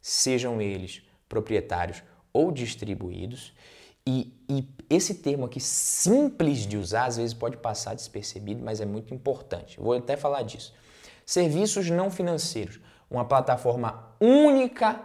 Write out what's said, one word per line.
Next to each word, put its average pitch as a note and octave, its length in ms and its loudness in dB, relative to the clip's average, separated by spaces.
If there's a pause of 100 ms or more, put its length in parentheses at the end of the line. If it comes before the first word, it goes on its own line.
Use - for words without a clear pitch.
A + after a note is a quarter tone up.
sejam A#2+ 600 0
eles F#2+ 400 -6 (260)
proprietários F2+ 720 -2 (300)
ou D#3+ 180 4
distribuídos. G2+ 1000 -8 (540)
E, B2+ 260 -2 (160)
e C3+ 180 -2 (220)
esse F#3 280 2
termo C#3 280 -2
aqui, A#2+ 160 -8
simples E3+ 1040 2
de G#2 120 -4
usar, G2+ 260 0
às A#2+ 140 -2
vezes A#2 160 -2
pode A#2 240 -6
passar A2 360 -6
despercebido, G#2 680 -10
mas A2 160 -6
é G#2 60 -4
muito A2 260 -8
importante. C3 680 -6
Vou A2+ 140 0
até B2 240 0
falar C#3+ 260 -2
disso. A2+ 300 -12 (520)
Serviços F3+ 640 2
não F3+ 220 2
financeiros, E3+ 680 -4 (280)
uma B2 160 -2
plataforma B2 960 0
única B3+ 840 6